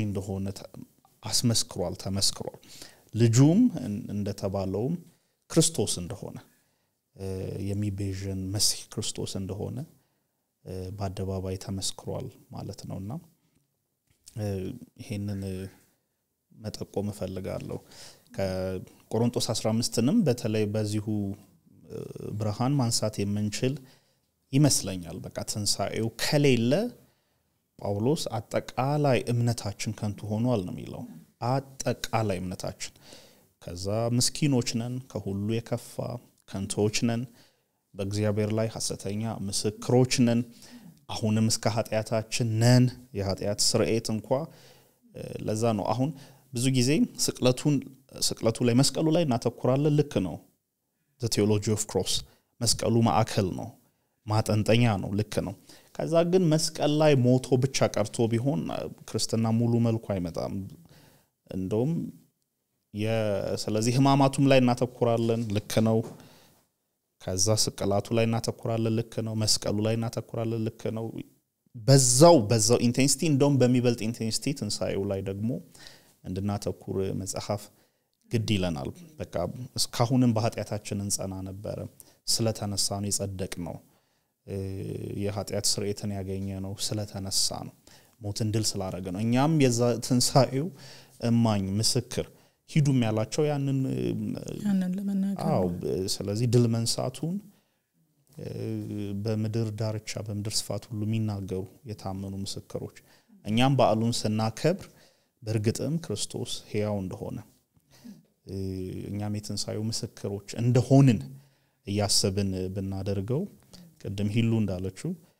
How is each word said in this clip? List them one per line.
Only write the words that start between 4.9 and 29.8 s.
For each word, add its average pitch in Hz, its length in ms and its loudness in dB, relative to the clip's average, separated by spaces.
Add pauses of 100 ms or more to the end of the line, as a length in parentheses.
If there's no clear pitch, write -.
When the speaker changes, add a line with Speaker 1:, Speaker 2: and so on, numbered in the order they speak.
Speaker 1:
ክርስቶስ - 460 2
እንደሆነ፣ - 400 -10 (800)
እ፣ 98 100 -10 (360)
የሚቤዥን 98 840 -4
መሲህ - 380 0
ክርስቶስ - 480 -6
እንደሆነ፣ 98 420 -8 (880)
እ፣ 95 100 -12 (160)
በአደባባይ 95 680 -4
ተመስክሯል - 680 -8 (240)
ማለት - 340 -12
ነውና፣ 101 280 -10 (1200)
እ፣ 107 100 -6 (500)
ይሄንን 101 460 -8 (1080)
መጠቆም 104 560 -8
እፈልጋለሁ። 95 720 -8 (540)
ከቆሮንቶስ 95 1160 -2
አስራ - 200 -4
አምስትንም 127 520 2
በተለይ 113 460 0
በዚሁ፣ 107 400 -2 (800)
እ፣ - 140 -12 (340)
ብርሃን 107 420 -2
ማንሳት 113 420 0
የምንችል 104 580 -2 (800)
ይመስለኛል። 95 680 2
በቃ - 160 -12 (100)
ትንሣኤው 104 640 -2 (100)
ከሌለ 131 540 4 (1080)
ጳውሎስ 107 520 0
"አጠቃላይ 127 880 0 (100)
እምነታችን 117 640 -2